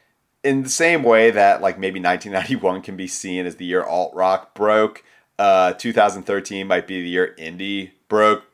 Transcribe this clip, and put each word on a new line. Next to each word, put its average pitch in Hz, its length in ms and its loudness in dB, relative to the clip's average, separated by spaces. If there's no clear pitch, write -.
in 135 180 0
the 131 80 -8
same 165 320 0
way 113 300 6
that, 101 320 4
like, 95 160 -2
maybe 95 200 -4
nineteen 90 340 -2
ninety-one 95 500 -4
can 95 120 -14
be 92 120 -10
seen 90 400 -8
as 82 80 -10
the 90 100 -14
year 90 160 -2
alt 87 320 -4
rock 92 400 -2
broke, 107 500 0
uh, 92 340 4
two 117 180 -8
thousand 104 300 2
thirteen 98 460 -6
might 90 180 0
be 92 160 -8
the 87 80 -8
year 90 300 -2
indie 95 540 -10
broke. 107 340 4